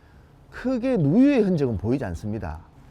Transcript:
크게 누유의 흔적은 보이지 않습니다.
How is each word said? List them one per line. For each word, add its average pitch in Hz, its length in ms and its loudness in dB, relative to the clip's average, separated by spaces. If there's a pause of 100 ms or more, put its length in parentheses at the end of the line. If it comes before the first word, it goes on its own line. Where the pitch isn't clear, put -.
(500)
크게 254 480 -2
누유의 226 440 4
흔적은 143 360 0
보이지 120 260 -2
않습니다. 92 560 -8 (300)